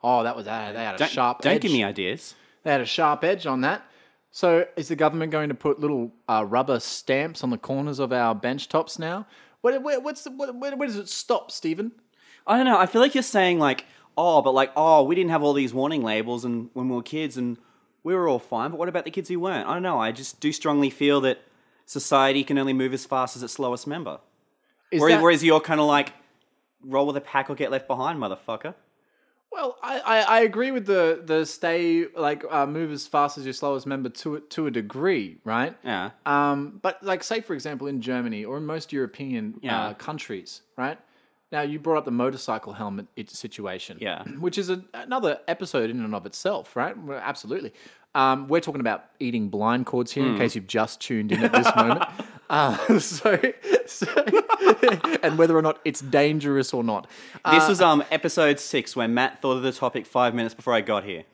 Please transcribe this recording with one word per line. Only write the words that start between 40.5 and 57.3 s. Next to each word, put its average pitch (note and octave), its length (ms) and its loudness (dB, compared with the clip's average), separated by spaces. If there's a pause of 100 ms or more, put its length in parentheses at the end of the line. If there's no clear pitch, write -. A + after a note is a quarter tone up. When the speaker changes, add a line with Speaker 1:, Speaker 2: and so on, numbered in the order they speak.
Speaker 1:
right? C#3 200 -6 (540)
Now, D3+ 120 -2
you D3 160 -6
brought D#3+ 180 0
up D3 80 -2
the C3 60 -4
motorcycle A#2+ 600 -4
helmet G2+ 360 -8 (100)
it-, G#2+ 120 -12
situation, F#2+ 720 -12
Speaker 2:
Yeah. F#2+ 240 -6
Speaker 1:
<clears throat> C#3 160 -14
which F3+ 180 -4
is F#3 120 -4
a, F#3 240 -6
another A#3 460 -4 (100)
episode C3 400 -2
in A#2+ 140 -6
and G#2+ 120 -6
of F#2 100 -8
itself, - 520 -6
right? E3 200 -4
Well, C#3+ 240 -10
absolutely. C3+ 520 -8 (420)
Um, C3+ 320 2
we're D#3+ 140 2
talking C#3+ 200 -6
about A2 220 -2 (160)
eating A#2 300 -2
blind A2+ 360 0
cords B2 280 -2
here, C#3 120 0
in A#2+ 100 0
Speaker 2:
Mm. - 20 -4
Speaker 1:
case A#2 180 0
you've F#2+ 120 -8
just G#2 340 -2
tuned G#2+ 320 -2
in A3 100 0
at A3+ 80 2
this A#3+ 200 4
Speaker 2:
<laughs> - 40 0
Speaker 1:
moment. A3 280 4 (460)
Uh, D3 500 4
<laughs> - 0 -
so, F3 400 2 (460)
so - 220 -6
<laughs> F4+ 1160 4
and D#3 140 2
whether E3 200 6
or D#3+ 40 4
not D#3 240 0
it's D3 160 -4
dangerous C#3+ 720 2
or B2 100 -2
not. G#2+ 240 -2 (420)